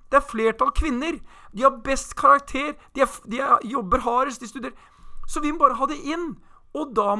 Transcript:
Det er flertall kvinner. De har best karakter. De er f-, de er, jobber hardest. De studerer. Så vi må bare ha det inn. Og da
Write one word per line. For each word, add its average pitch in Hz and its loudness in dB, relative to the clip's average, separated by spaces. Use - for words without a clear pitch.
Det 269 6
er 277 4
flertall 220 0
kvinner. 302 -2
De 214 -4
har 262 6
best 262 -4
karakter. 277 4
De 269 4
er - 6
f-, - -12
de 214 -4
er, - 4
jobber 190 -2
hardest. 247 0
De 240 -12
studerer. 254 -12
Så 302 -4
vi 302 -2
må 330 -6
bare 254 6
ha 269 0
det 294 -8
inn. 320 -6
Og 277 -8
da 202 2